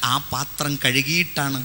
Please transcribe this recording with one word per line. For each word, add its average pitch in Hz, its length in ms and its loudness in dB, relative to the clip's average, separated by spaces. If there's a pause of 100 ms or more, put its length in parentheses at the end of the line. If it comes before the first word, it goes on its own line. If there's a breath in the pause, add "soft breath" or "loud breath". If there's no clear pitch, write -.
(140)
ആ - 20 4 (160)
പാത്രം 143 420 -2 (100)
കഴുകിയിട്ടാണ് 139 800 2